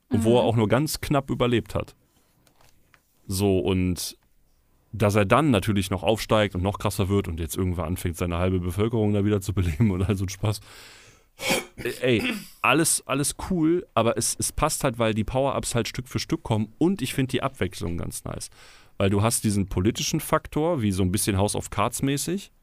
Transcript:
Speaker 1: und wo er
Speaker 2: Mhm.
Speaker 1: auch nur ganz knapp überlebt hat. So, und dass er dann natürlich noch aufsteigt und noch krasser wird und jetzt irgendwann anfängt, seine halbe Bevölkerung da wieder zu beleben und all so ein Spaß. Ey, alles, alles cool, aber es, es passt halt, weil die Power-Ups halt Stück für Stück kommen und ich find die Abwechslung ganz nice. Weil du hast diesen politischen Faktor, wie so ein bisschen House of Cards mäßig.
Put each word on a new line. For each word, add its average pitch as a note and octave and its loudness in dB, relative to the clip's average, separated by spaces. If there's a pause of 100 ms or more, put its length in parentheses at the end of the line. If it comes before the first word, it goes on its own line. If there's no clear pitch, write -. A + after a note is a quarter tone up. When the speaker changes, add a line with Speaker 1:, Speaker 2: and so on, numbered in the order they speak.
Speaker 1:
und A#2 2
wo A#2 6
er A#2+ 6
Speaker 2:
Mhm. - 4
Speaker 1:
auch A2 2
nur A2+ 4
ganz B2+ 2
knapp C#3 0
überlebt A#2+ 0
hat. - -6 (1300)
So, F#2+ 2
und F2+ 0 (760)
dass G#2 2
er G#2+ 6
dann C3+ 4
natürlich G2 2
noch F#2+ -4
aufsteigt G#2+ 2
und F2+ -2
noch F#2+ -2
krasser G2 -2
wird G2+ 2
und E2 -6
jetzt E2 -6
irgendwann F2+ 0
anfängt, F2 -4
seine F2 -2
halbe F#2 2
Bevölkerung G#2 0
da G2+ 2
wieder G#2 2
zu F2+ -6
beleben F#2 2
und F#2 0
all G2 0
so G2 -4
ein F2+ -6
Spaß. G#2+ -4 (1400)
Ey, B2 2 (380)
alles, C#3 2
alles C#3 -2 (140)
cool, F3 0
aber A2+ 2
es, - -2
es - -4
passt - -2
halt, A#2+ -2
weil A2+ 2
die G#2+ 0
Power-Ups B2+ -2
halt A#2 0
Stück - -10
für - -4
Stück - -2
kommen G#2+ -2
und F#3 2
ich C3 -4
find C3 0
die - 0
Abwechslung F2+ -4
ganz E2+ -8
nice. - -10 (480)
Weil G2 2
du G2+ 2
hast A2+ 0
diesen G2+ 2
politischen B2+ 0
Faktor, D#3 -2
wie G#2 2
so F#2+ 0
ein F2+ 2
bisschen G2+ 0
House G2+ 0
of G2 -8
Cards - -2
mäßig. C#3+ -2 (120)